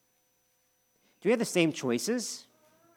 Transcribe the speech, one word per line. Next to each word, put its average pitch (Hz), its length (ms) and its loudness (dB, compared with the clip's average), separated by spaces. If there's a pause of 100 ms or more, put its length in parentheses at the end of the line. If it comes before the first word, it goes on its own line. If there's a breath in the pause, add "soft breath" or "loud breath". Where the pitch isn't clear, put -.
(1200)
Do 180 80 0
we 220 40 4
have 240 80 2
the 220 40 0
same 165 280 2
choices? 139 760 -4 (500)